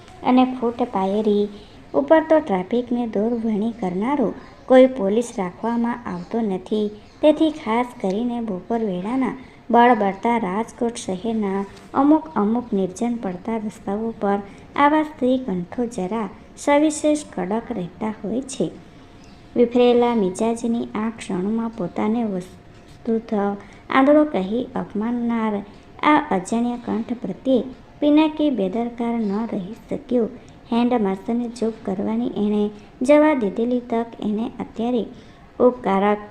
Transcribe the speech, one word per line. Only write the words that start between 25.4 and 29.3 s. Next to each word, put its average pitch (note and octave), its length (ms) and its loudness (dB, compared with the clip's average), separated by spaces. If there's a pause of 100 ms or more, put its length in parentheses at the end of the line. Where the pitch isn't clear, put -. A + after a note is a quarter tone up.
આ D4+ 280 4
અજાણ્યા A#3 540 -2
કંઠ A3 280 -4
પ્રત્યે A3+ 500 0 (360)
પિનાકી D4+ 520 4
બેદરકાર A#3 680 -2
ન G#3+ 340 -2